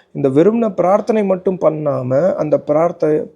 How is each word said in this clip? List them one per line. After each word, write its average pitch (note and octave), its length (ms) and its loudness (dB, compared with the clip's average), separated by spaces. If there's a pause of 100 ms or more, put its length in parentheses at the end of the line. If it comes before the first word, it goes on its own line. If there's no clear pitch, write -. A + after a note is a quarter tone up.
(120)
இந்த C#3+ 160 -2
வெறும்ன G3+ 460 2
பிரார்த்தனை G#3 500 0
மட்டும் F#3 360 -2
பண்ணாம, D3 720 0
அந்த C#3+ 320 0
பிரார்த்த-, D#3 680 0